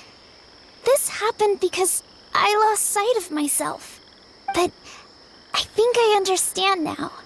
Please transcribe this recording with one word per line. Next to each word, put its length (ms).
This 240
happened 520
because 420
I 220
lost 160
sight 320
of 140
myself. 720
But 160
I 60
think 380
I 180
understand 680
now. 280